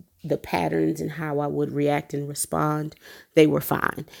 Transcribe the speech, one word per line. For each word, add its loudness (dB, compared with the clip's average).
the -2
patterns 0
and -4
how -4
I 0
would -2
react 0
and -6
respond, -2
they 10
were 2
fine. -2